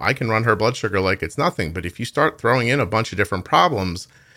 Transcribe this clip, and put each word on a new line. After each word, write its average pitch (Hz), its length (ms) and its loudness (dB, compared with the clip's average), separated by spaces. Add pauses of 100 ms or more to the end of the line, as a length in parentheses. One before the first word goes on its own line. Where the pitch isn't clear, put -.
I 107 120 0
can 123 160 -2
run 110 160 2
her 113 120 4
blood 113 200 0
sugar 98 240 -2
like 95 220 0
it's - 160 -8
nothing. 127 340 -2
But 85 140 -6
if - 140 -10
you 117 40 -4
start 147 360 0
throwing 120 280 2
in 135 120 2
a 110 60 0
bunch 110 260 -2
of 92 40 -8
different 95 280 -2
problems, 101 640 0 (280)